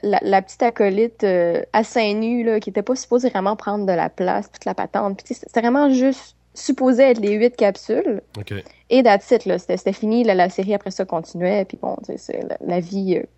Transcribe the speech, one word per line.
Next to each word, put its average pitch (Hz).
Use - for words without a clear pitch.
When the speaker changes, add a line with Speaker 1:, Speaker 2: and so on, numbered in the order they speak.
Speaker 1:
la, 202
la 196
petite -
acolyte, 226
euh, 175
à 220
seins 214
nus, 233
là, 226
qui -
était 202
pas 247
supposée 247
vraiment 196
prendre 208
de 190
la 160
place, 190
toute -
la 190
patente. 202
Puis, -
tu 247
sais, -
c'était -
vraiment 269
juste 262
supposé 262
être 247
les 202
huit 233
capsules. 220
Speaker 2:
Ok. 104
Speaker 1:
Et 254
that's 202
it, 240
là. 185
C'était, 190
c'était 196
fini. 226
Là, 208
la 185
série, 196
après 202
ça, 190
continuait. 180
Puis -
bon, -
tu -
sais, -
c'est, -
la, -
la 175
vie, 185
euh, -